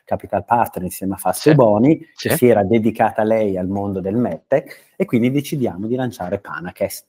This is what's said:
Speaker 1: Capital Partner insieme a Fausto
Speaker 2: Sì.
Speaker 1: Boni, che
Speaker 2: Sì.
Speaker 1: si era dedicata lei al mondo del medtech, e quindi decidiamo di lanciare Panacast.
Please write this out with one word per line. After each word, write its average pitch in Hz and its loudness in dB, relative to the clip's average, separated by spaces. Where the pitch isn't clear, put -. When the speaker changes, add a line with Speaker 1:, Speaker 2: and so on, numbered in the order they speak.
Speaker 1:
Capital 98 -4
Partner 110 -2
insieme 95 -6
a - -14
Fausto - 0
Speaker 2:
Sì. 156 6
Speaker 1:
Boni, 127 4
che - -10
Speaker 2:
Sì. 131 2
Speaker 1:
si 123 4
era 107 6
dedicata 110 0
lei 107 0
al 90 -4
mondo 101 -4
del 95 -4
medtech, - -4
e 190 -2
quindi 120 2
decidiamo 127 -4
di 120 -4
lanciare 98 -4
Panacast. - -8